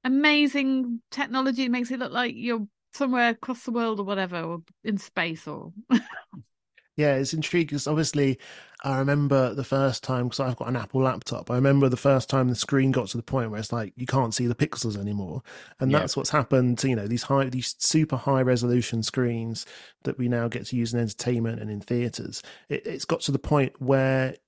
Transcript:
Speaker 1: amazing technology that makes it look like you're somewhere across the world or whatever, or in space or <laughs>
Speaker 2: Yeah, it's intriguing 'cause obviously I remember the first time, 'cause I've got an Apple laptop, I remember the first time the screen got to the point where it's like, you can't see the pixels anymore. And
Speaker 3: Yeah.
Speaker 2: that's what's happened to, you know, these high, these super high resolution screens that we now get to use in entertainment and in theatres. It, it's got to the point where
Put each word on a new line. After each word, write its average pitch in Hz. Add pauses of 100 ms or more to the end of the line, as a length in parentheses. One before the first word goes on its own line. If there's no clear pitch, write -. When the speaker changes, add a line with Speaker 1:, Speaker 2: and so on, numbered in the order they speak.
Speaker 1:
amazing 269 (100)
technology 262
that 240
makes 247
it 262
look 240
like 240
you're 226 (280)
somewhere 247
across 233
the 240
world 226
or 202
whatever, 185
or 165 (220)
in 208
space 170
or 165 (180)
<laughs> 254 (960)
Speaker 2:
Yeah, 147
it's 135
intriguing 156
'cause 135
obviously 143 (440)
I 135
remember 139
the 135
first 135
time, 123
'cause -
I've 127
got 113
an 127
Apple 127
laptop, -
I 123
remember 135
the 123
first 135
time 131
the 123
screen 135
got 127
to 117
the 113
point 120
where 107
it's 107
like, 110
you 127
can't 127
see 123
the 117
pixels -
anymore. 101 (360)
And 131
Speaker 3:
Yeah. 147
Speaker 2:
that's -
what's -
happened 127
to, 135
you 123
know, 104
these 117
high, 135
these 123
super 156
high 135
resolution 123
screens 113 (380)
that 131
we 123
now 120
get 117
to 127
use 117
in 120
entertainment 113
and 107
in 104
theatres. - (280)
It, -
it's 156
got -
to 143
the 135
point 139
where 131 (120)